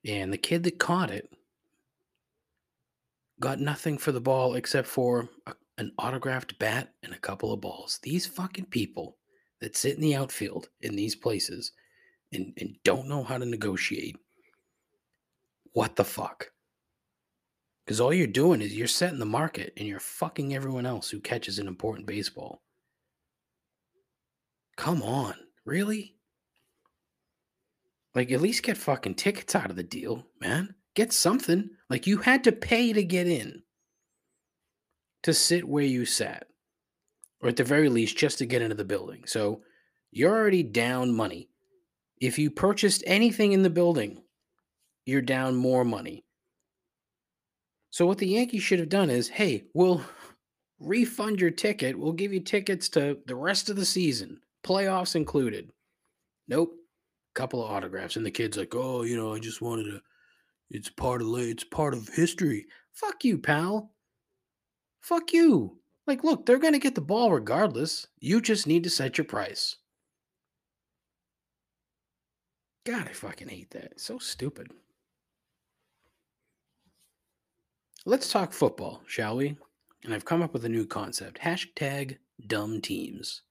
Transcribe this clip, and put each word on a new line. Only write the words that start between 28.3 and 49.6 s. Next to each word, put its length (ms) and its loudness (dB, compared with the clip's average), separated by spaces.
at 120 2
least 200 0
get 140 -2
fucking 380 -2
tickets 400 -2
out 160 0
of 60 -8
the 60 -6
deal, 440 -8
man. 360 -2
Get 200 2
something. 560 2
Like, 180 -2
you 120 2
had 260 4
to 80 8
pay 400 2
to 100 4
get 240 0
in, 360 -2
to 100 2
sit 340 2
where 160 2
you 220 2
sat, 420 -4
or 80 0
at 80 0
the 80 4
very 240 6
least, 300 2
just 180 2
to 80 -2
get 160 0
into 140 0
the 100 -4
building. 420 -6
So 360 -2
you're 260 4
already 260 4
down 520 2
money. 340 -2
If 180 0
you 120 2
purchased 560 4
anything 460 6
in 100 6
the 80 6
building, 520 2
you're 160 2
down 340 0
more 260 4
money. 440 -2
So 160 2
what 140 4
the 100 0
Yankees 340 0
should 160 2
have 120 -2
done 180 4
is, 200 2
"Hey, 440 0